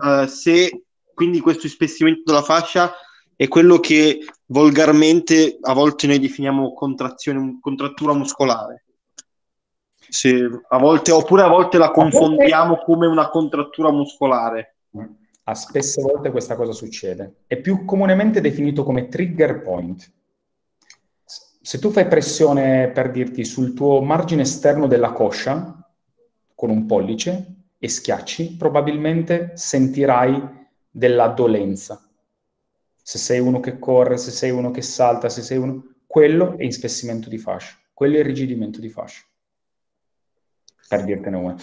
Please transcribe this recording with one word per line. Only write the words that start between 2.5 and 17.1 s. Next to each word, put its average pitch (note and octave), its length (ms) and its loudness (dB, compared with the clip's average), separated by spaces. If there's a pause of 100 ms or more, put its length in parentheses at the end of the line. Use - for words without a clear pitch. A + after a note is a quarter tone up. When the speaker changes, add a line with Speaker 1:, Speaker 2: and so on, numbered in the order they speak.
Speaker 1:
è C3+ 120 0
quello E3+ 320 8
che D3+ 380 2 (300)
volgarmente D#3 1120 4
a C3 120 -2
volte D3 340 2
noi C#3+ 100 4
definiamo C3+ 560 -2
contrazione, C3 880 -6
contrattura C#3+ 540 -4
muscolare. B2 680 -4 (1300)
Se B2 340 2 (220)
a C3 100 2
volte, D#3 360 4
oppure D#3+ 280 4
a F#3 60 6
volte F3+ 300 4
la D#3+ 80 6
Speaker 2:
A D#3 80 2
volte D#3+ 240 4
Speaker 1:
confondiamo D#3+ 640 4
come E3+ 280 2
una D#3+ 220 2
contrattura D#3 640 -2
muscolare. B2 840 -2 (680)
Speaker 2:
A A2+ 120 -8
spesse - 460 -6
volte C#3 300 -2
questa A#2+ 260 -6
cosa A2+ 160 -4
succede. F#2+ 760 -12